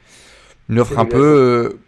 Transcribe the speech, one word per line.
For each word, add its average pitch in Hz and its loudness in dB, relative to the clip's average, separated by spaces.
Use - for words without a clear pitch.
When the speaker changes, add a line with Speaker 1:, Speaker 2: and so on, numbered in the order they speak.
Speaker 1:
Une 113 -2
offre - -2
Speaker 2:
C'est 117 -4
Speaker 1:
un 113 2
peu, 117 -4
Speaker 2:
exact. - -10
Speaker 1:
euh, - -20